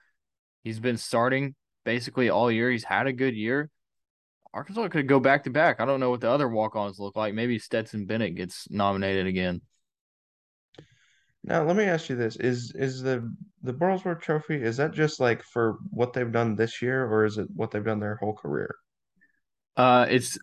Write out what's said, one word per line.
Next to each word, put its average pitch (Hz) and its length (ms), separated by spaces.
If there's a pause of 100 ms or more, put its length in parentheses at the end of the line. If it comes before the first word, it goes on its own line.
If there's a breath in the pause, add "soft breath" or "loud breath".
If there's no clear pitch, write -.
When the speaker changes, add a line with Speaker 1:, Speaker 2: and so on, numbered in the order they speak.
(640)
Speaker 1:
he's 110 160
been 120 160
starting 131 580 (300)
basically 120 460
all 113 200
year. 117 200
He's 117 140
had 104 220
a 135 60
good 127 240
year. 131 340 (840)
Arkansas 196 340
could 156 180
go 135 140
back 135 240
to 131 60
back. 151 280
I 110 60
don't 135 160
know 127 80
what 123 140
the 113 80
other 143 180
walk-ons 107 500
look 101 180
like. 107 180
Maybe 117 240
Stetson 110 480
Bennett 107 280
gets 90 360
nominated 98 560
again. 92 340 (1800 soft breath)
Speaker 2:
Now, 165 200
let 175 120
me 214 80
ask 165 240
you 131 80
this. 117 200
Is, 123 380
is 131 280
the, 123 280 (320)
the 127 120
Burlsworth 180 480
Trophy, 156 320
is 117 240
that 151 140
just, 151 280
like, 120 220
for 113 340 (140)
what 120 240
they've 120 180
done 117 240
this 113 240
year, 131 240
or 110 220
is 107 100
it 95 180
what 143 160
they've 107 140
done 107 160
their 104 160
whole 107 180
career? 71 400 (1040)
Speaker 1:
Uh, 123 320
it's, - 340